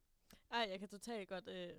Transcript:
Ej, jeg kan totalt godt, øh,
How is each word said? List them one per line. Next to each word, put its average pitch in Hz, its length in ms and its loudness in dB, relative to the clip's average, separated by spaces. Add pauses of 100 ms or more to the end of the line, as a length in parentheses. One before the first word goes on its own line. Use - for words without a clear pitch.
(520)
Ej, 233 200 6
jeg 185 80 0
kan 202 100 -4
totalt 208 400 -2
godt, 185 180 -2
øh, 180 320 -2